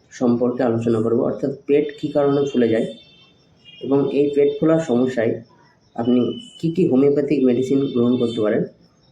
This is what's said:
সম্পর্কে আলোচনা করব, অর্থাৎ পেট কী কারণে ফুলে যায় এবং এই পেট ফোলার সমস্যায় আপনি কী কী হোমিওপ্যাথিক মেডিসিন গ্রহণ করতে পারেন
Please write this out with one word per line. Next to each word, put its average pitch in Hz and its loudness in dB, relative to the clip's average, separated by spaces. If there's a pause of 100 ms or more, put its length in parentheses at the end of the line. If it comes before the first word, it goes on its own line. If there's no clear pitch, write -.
(100)
সম্পর্কে 123 -2
আলোচনা 113 0
করব, 117 0
অর্থাৎ 143 -4 (160)
পেট 147 0
কী 147 -4
কারণে 143 0
ফুলে 120 2
যায় 113 -2 (840)
এবং 139 0
এই 143 0
পেট 143 2
ফোলার 160 2
সমস্যায় 120 -2 (520)
আপনি 120 0 (200)
কী 170 -2
কী 165 2
হোমিওপ্যাথিক 139 2
মেডিসিন 131 0
গ্রহণ 120 0
করতে 117 -2
পারেন 113 0 (480)